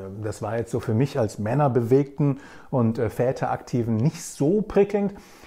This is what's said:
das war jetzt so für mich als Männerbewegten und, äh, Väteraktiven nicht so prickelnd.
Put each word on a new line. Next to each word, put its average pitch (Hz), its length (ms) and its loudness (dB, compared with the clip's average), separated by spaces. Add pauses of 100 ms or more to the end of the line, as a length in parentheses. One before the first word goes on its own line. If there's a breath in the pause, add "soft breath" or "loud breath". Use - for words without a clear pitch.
(220)
das 107 180 -6
war 110 160 -4
jetzt 117 140 -4
so 123 100 -2
für 113 140 -2
mich 139 240 2
als 110 200 -2
Männerbewegten 131 1000 2 (300 loud breath)
und, 117 280 2
äh, 113 120 0
Väteraktiven 120 880 -2
nicht 131 240 0
so 180 400 0
prickelnd. 202 500 2 (340 loud breath)